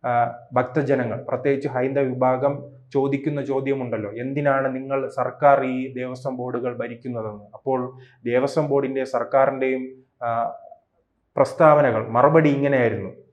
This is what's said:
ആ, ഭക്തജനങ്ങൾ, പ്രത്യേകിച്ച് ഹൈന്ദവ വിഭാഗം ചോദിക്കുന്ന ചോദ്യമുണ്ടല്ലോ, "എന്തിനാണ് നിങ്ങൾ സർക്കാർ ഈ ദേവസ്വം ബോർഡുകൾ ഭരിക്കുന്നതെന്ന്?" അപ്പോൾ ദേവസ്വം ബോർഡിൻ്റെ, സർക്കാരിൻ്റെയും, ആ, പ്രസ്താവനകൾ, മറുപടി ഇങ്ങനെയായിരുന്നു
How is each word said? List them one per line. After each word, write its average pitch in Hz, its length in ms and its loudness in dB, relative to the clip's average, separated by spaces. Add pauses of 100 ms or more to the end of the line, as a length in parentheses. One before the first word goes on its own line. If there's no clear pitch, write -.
ആ, 120 320 0 (140)
ഭക്തജനങ്ങൾ, 127 760 -2
പ്രത്യേകിച്ച് 139 380 -2
ഹൈന്ദവ 135 340 -2
വിഭാഗം 127 640 0 (300)
ചോദിക്കുന്ന 139 520 -2
ചോദ്യമുണ്ടല്ലോ, 131 640 -4
"എന്തിനാണ് 135 640 -2
നിങ്ങൾ 135 340 -4
സർക്കാർ 135 540 2
ഈ 131 300 -4
ദേവസ്വം 127 420 -8
ബോർഡുകൾ 123 420 -6
ഭരിക്കുന്നതെന്ന്?" 113 680 -8 (100)
അപ്പോൾ 127 440 -4 (280)
ദേവസ്വം 139 420 0
ബോർഡിൻ്റെ, 135 360 0
സർക്കാരിൻ്റെയും, 131 1000 0 (220)
ആ, 117 280 -2 (800)
പ്രസ്താവനകൾ, 139 720 4
മറുപടി 147 420 6
ഇങ്ങനെയായിരുന്നു 123 600 2 (240)